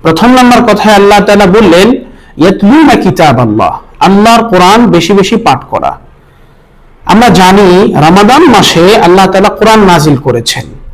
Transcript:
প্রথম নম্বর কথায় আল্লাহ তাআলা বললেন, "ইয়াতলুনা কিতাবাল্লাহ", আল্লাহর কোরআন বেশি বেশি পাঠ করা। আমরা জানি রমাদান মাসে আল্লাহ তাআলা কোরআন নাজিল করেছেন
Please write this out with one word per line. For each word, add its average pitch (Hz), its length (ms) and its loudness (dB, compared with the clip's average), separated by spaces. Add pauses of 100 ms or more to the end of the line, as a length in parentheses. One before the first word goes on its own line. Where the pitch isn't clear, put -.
প্রথম 160 280 -2
নম্বর 247 440 2
কথায় 208 200 0
আল্লাহ 202 260 2
তাআলা 202 260 0
বললেন, 196 460 2 (440)
"ইয়াতলুনা 208 580 2
কিতাবাল্লাহ", 120 840 -2 (200)
আল্লাহর 226 480 0
কোরআন 208 380 2
বেশি 170 260 -2
বেশি 196 240 0
পাঠ 131 340 -4
করা। 76 280 -6 (1080)
আমরা 226 220 0
জানি 190 640 2
রমাদান 202 520 2
মাসে 202 520 0
আল্লাহ 190 300 2
তাআলা 190 220 -2
কোরআন 220 320 0
নাজিল 160 360 0
করেছেন 123 480 -6 (300)